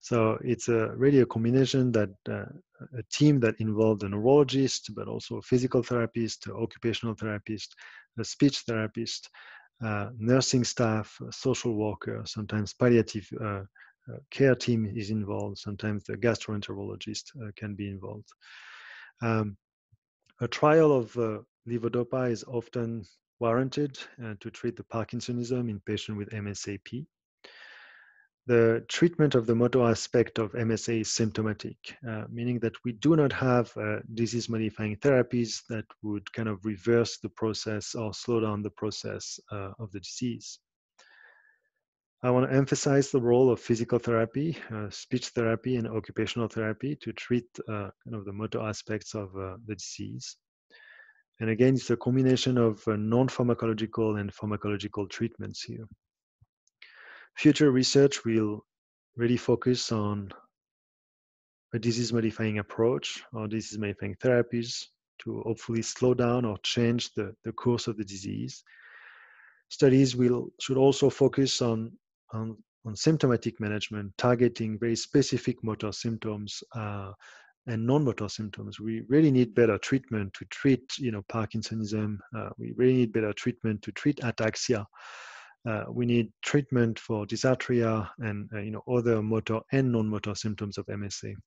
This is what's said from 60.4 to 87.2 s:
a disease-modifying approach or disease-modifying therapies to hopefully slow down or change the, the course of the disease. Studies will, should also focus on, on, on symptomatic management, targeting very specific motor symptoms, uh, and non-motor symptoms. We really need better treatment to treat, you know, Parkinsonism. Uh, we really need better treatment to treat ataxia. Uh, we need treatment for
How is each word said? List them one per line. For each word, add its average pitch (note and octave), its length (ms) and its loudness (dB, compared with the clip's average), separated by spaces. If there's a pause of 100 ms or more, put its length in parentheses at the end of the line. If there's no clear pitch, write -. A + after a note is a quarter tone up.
a A#2+ 60 -2
disease-modifying A2+ 800 0
approach A#2 640 -2 (100)
or A2 140 -6
disease-modifying G#2 680 -6
therapies A#2+ 680 0 (320)
to A2 240 -8
hopefully A2+ 400 -4
slow B2+ 320 2
down B2 320 2
or G#2+ 160 -2
change A#2+ 520 0
the, G#2 200 -6 (120)
the A2+ 80 -8
course - 340 0
of A2 100 -6
the G#2+ 60 -6
disease. G2+ 600 -10 (1040)
Studies C3 460 6
will, B2 340 2 (100)
should C3 180 -2
also C3+ 320 6
focus C3+ 520 2
on, A2+ 360 -2 (360)
on, A2+ 240 -6 (280)
on A2 100 -8
symptomatic B2+ 640 2
management, G#2 580 -4
targeting A#2 600 2
very A#2 200 0
specific - 680 0
motor G#2+ 300 -4
symptoms, G#2+ 680 -6 (140)
uh, G2+ 380 -8 (540)
and A2+ 180 -2
non-motor B2+ 420 2
symptoms. G#2 520 -10
We A2+ 280 -6
really D3 240 6
need B2 220 4
better A2 240 6
treatment G#2+ 560 -2
to - 120 -14
treat, - 520 0
you B2+ 140 -2
know, G2+ 200 -6
Parkinsonism. G#2+ 840 -4 (180)
Uh, G#2 220 -8
we A#2 180 -8
really B2+ 200 6
need A#2 180 2
better A2 200 0
treatment A2 500 -4
to G#2 100 -10
treat D3 240 0
ataxia. A2 680 -2 (840)
Uh, G#2+ 220 -4
we A#2+ 160 0
need A#2 240 2 (100)
treatment B2 560 2
for G#2 300 -4